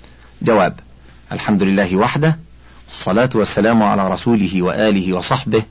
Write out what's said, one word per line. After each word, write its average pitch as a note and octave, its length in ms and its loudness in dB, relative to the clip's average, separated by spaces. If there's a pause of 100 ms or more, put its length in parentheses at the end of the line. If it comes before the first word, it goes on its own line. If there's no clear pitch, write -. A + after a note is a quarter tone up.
(420)
جواب: G2 320 2 (580)
الحمد G2+ 300 -2
لله F#2+ 340 0
وحده، D3+ 420 0 (520)
الصلاة A#2 440 0
والسلام A2 480 2
على G2+ 260 0
رسوله F#2+ 540 0
وآله F#2 500 0
وصحبه A2 580 -2